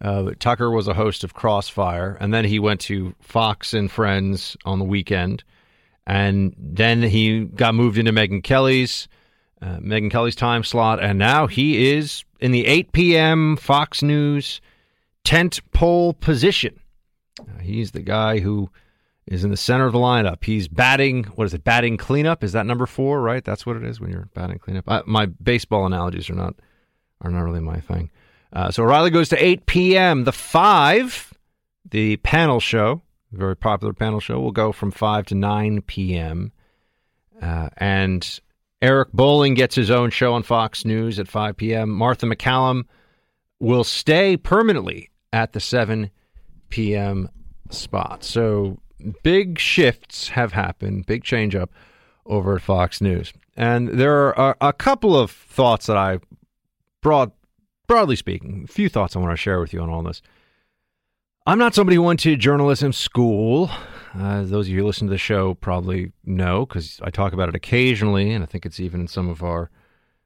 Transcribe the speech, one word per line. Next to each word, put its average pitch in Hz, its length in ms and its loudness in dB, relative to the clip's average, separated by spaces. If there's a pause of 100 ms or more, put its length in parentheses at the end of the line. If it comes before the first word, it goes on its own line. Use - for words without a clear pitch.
Uh, 101 220 -2
but - 180 -6
Tucker 120 300 0
was 107 180 0
a 98 60 0
host 107 280 -2
of 95 120 -10
Crossfire, 98 840 -2
and 101 140 -2
then 113 140 2
he 104 120 0
went 104 220 0
to 92 400 -6
Fox - 540 -2
and 104 180 0
Friends 98 720 0
on 95 140 -2
the 95 80 -2
weekend, 95 580 -2 (600)
and 98 500 0
then 110 460 0
he 110 420 2
got 113 300 0
moved 113 240 2
into 113 120 2
Megyn 101 320 2
Kelly's, 131 640 2 (540)
uh, 92 200 -8
Megyn 104 300 -2
Kelly's 117 240 0
time 117 300 0
slot, 113 340 2
and 101 200 0
now 131 280 4
he 131 460 2
is 147 320 -4 (160)
in 127 120 2
the 123 140 2
eight 156 260 2
P 170 260 4
M 156 400 2
Fox - 440 0
News 147 600 0 (640)
tent 175 360 2 (120)
pole 170 420 4
position. 160 640 0 (600)
Uh, - 220 -18
he's 101 300 -6
the - 100 -10
guy 110 380 0
who 101 280 -2 (580)
is 90 160 -6
in 101 80 0
the 101 60 -2
center 131 300 2
of 117 80 0
the 120 40 2
lineup. 120 460 0
He's 107 240 -2
batting, 127 560 2 (100)
what 110 120 -2
is 90 80 -4
it, 80 100 -8
batting 120 320 2
cleanup? 147 480 0
Is 95 80 -4
that 104 140 -2
number 120 180 -2
four, 135 380 -2
right? 120 200 -2
That's 101 220 -8
what 120 100 -6
it 117 100 -10
is 117 140 -10
when 92 120 -10
you're 90 240 -10
batting 90 240 -8
cleanup. 95 280 -8
I, - 200 -2
my 107 180 0
baseball 104 640 0
analogies 87 420 -4
are 90 60 -8
not, 90 220 -6 (680)
are 87 80 -6
not 87 100 -2
really 85 200 -4
my 82 200 -6
thing. 85 300 -6 (420)
Uh, 90 180 -4
so 113 120 -2
O'Reilly 143 260 4
goes 165 220 2
to - 120 0
eight 180 220 2
P 185 320 2
M. 175 280 4
The 127 80 0
Five, 190 1000 2 (560)
the 107 300 0
panel 151 420 2
show, 117 400 0 (320)
very 95 240 -4
popular 104 380 -2
panel 107 260 -4
show, 117 180 -6
will 131 140 -4
go 110 180 0
from 104 200 -6
five 107 360 -2
to - 80 -4
nine 104 460 0
P 92 340 -6
M. 85 380 -6 (880)
Uh, 82 380 -6
and 95 600 -2 (420)
Eric 131 320 4
Bolling 139 400 4
gets 123 200 2
his 110 160 2
own 120 200 2
show 120 240 0
on 113 80 -2
Fox 113 420 -2
News 110 340 -2
at 98 100 -8
five 107 280 -6
P 113 180 -4
M. 110 140 -2
Martha 117 380 0
MacCallum 127 560 0 (760)
will 117 260 2
stay 180 520 2
permanently 190 720 0 (240)
at 117 220 0
the 104 60 -6
seven 110 500 -2 (580)
P 104 280 -2
M 98 320 -4 (400)
spot. - 560 -8
So 104 560 -2 (420)
big 180 360 2
shifts - 720 0
have 117 240 -4
happened, 98 520 -4
big 117 180 -4
change 107 320 -2
up 90 160 -4 (540)
over 98 320 0
at 87 60 -4
Fox 92 400 0
News. 90 300 0 (240)
And 117 320 0
there 143 500 2
are 135 220 2
a 143 120 2
couple 220 420 2
of 127 160 4
thoughts - 560 0
that 107 120 2
I, 95 200 0 (840)
broad-, 143 300 2 (540)
broadly 208 300 4
speaking, 92 480 -8
a - 80 -20
few 202 160 0
thoughts 98 260 -2
I 95 40 -4
want 87 140 -2
to 85 40 -4
share 92 240 -2
with 82 140 -6
you 85 60 -6
on 82 100 -6
all 82 120 -6
this. 82 200 -10 (1200)
I'm 190 120 2
not 233 160 2
somebody 180 220 6
who 170 60 6
went 175 180 2
to 156 160 2
journalism 143 580 2
school. 120 760 0 (480)
Uh, 101 260 -4
those 98 220 -2
of 95 60 -4
you 95 80 0
who 101 60 0
listen 104 220 -2
to 95 40 -4
the 95 60 -2
show 95 340 0
probably 90 600 -4 (120)
know, 92 400 -2
'cause 85 400 -10
I - 60 -8
talk 98 240 -2
about 90 160 -2
it 82 40 -6
occasionally, 107 800 0
and 107 100 -4
I 80 40 -8
think - 180 -12
it's 85 160 -12
even 87 220 -6
in 87 60 -8
some 92 200 -6
of 80 140 -8
our, 85 280 -6 (560)